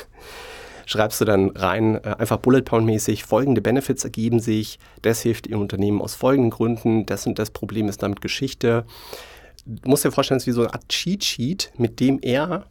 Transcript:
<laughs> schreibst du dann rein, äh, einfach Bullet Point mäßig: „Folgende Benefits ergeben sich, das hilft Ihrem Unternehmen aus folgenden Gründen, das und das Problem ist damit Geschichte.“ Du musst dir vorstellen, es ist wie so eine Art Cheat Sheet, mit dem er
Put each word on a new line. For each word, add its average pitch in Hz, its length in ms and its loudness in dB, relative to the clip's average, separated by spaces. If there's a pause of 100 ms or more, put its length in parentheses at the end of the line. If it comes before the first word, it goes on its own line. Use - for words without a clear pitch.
<laughs> - 760 -20
schreibst 107 340 0
du 117 60 4
dann 98 240 4
rein, 107 460 0
äh, 104 240 -4
einfach 113 180 2
Bullet 127 240 6
Point 113 240 2
mäßig: 110 380 0
„Folgende 123 360 2
Benefits 120 440 0
ergeben 117 360 0
sich, 110 380 -2 (240)
das 113 200 0
hilft 113 260 -2
Ihrem 107 140 -2
Unternehmen 101 380 0
aus - 140 -6
folgenden 127 380 2
Gründen, 113 560 0
das 101 180 -6
und 110 140 -2
das 107 100 -2
Problem 104 400 -4
ist 98 140 -6
damit 101 180 -4
Geschichte.“ 117 640 -2 (800)
Du 117 240 -8
musst 143 160 4
dir 131 60 4
vorstellen, 135 260 2
es 123 60 -2
ist - 40 -2
wie 120 80 0
so 120 60 2
eine 113 120 0
Art - 160 -12
Cheat 196 340 -4
Sheet, - 540 -4
mit 117 220 0
dem 131 220 2
er 156 500 -2